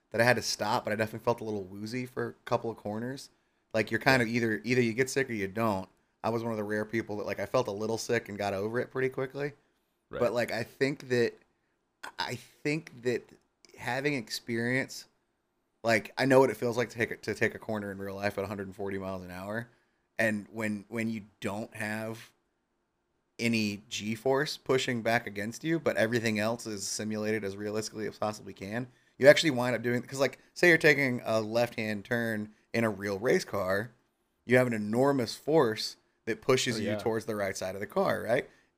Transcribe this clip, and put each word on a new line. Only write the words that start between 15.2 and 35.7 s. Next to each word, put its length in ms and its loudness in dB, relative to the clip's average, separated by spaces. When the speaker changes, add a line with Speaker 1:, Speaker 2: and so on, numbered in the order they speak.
Speaker 1:
like, 340 2
I 80 2
know 140 8
what 100 8
it 60 -4
feels 220 -2
like 140 0
to 60 -14
take 140 0
a, 60 -8
to 180 -4
take 180 2
a 60 -12
corner 320 -6
in 60 -10
real 180 -8
life 220 -2
at 80 -2
a 20 -4
hundred 200 -8
and 80 -14
forty 220 -4
miles 260 -6
an 60 -14
hour, 380 -8
and 360 0
when, 340 -4
when 220 -4
you 140 -6
don't 340 -6
have 560 -8
any 500 0
G-force 640 -2
pushing 460 0
back 260 0
against 380 -8
you, 160 0
but 160 0
everything 420 2
else 260 -2
is 220 -6
simulated 560 -2
as 140 -6
realistically 500 -4
as 100 -10
possibly 360 -6
can, 340 -8
you 100 6
actually 240 10
wind 240 0
up 60 -4
doing, 200 0
'cause, 180 -8
like, 200 0
say 160 6
you're 80 10
taking 480 4
a 160 2
left-hand 640 -2
turn 480 -2
in 100 2
a 60 4
real 300 -2
race 260 2
car, 460 -2
you 120 6
have 100 6
an 60 -2
enormous 600 2
force 640 2